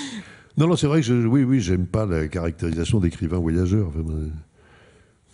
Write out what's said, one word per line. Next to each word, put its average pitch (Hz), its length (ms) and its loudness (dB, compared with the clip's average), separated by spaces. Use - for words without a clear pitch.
Non, 151 100 4
non, 170 100 2
c'est 151 100 0
vrai 156 140 2
que 127 60 -2
je, 123 60 2
oui, 123 300 4
oui, 131 160 2
j'aime 90 260 0
pas 107 200 -2
la 80 240 0
caractérisation 85 720 -2
d'écrivain 87 380 -2
voyageur. 90 500 0
Enfin, 80 200 -4
euh, 78 200 -6